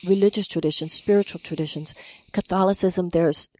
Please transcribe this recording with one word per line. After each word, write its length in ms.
religious 420
traditions, 460
spiritual 500
traditions, 500
Catholicism, 800
there's 400